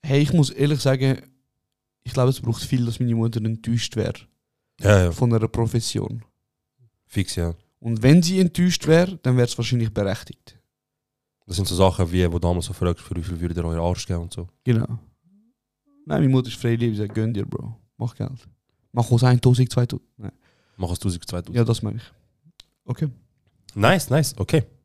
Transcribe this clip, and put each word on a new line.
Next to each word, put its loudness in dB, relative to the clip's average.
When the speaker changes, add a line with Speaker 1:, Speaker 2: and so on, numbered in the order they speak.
Speaker 1:
Hey, 0
ich 0
muss 2
ehrlich 0
sagen, 0
ich -12
glaube, 2
es -2
braucht -4
viel, 0
dass -6
meine 0
Mutter -2
enttäuscht -4
wäre -2
Speaker 2:
Ja, 6
ja. 0
Speaker 1:
von 0
einer 0
Profession. -4
Speaker 2:
Fix, -4
ja. -4
Speaker 1:
Und -4
wenn 8
sie 0
enttäuscht 0
wäre, 4
dann 2
wäre 4
es -8
wahrscheinlich -2
berechtigt. -6
Speaker 2:
Das -6
sind -2
so -4
Sachen, 2
wie, 2
wo -2
damals 0
so -10
fragst, -2
für -10
wie -6
viel -8
würde -4
ihr -4
euren -4
Arsch -2
geben -4
und -12
so. -12
Speaker 1:
Genau. 0
Nein, -2
meine 4
Mutter 2
ist -14
frei, 0
sie -2
sagt, -6
gönn -2
dir, -4
Bro. -10
Mach -6
Geld. -10
Mach -2
aus 4
eintausend, 4
zweitausend. -2
Nein. -14
Speaker 2:
Mach -4
aus -4
tausend, -6
zweitausend. -8
Speaker 1:
Ja, 2
das 0
meine -6
ich. -12
Okay. -6
Speaker 2:
Nice, 2
nice, 0
okay. 0